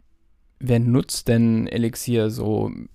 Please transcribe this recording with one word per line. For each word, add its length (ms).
wer 180
nutzt 480
denn 400
Elixir 640
so 400